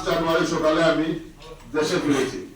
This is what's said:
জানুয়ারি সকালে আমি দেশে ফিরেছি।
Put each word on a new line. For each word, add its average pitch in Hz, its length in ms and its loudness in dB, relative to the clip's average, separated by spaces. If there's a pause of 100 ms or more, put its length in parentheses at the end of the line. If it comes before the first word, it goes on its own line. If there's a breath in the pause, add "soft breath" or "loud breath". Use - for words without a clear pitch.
জানুয়ারি 165 380 2 (100)
সকালে 156 260 2 (120)
আমি 156 160 0 (680)
দেশে 156 300 0
ফিরেছি। 131 340 0 (180)